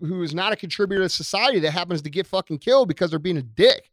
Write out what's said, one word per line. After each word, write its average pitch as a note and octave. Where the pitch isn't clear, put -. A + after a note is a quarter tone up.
who F3+
is D#3
not G3
a G3+
contributor F#3+
to F3+
society G#3
that D#3
happens F3
to D3+
get F3
fucking F3
killed -
because E3+
they're D#3+
being E3+
a C#3
dick. C#3+